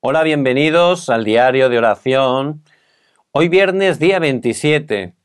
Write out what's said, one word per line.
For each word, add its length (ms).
Hola, 160
bienvenidos 840
al 160
Diario 460
de 80
Oración. 840
Hoy 160
viernes, 500
día 200
veintisiete. 960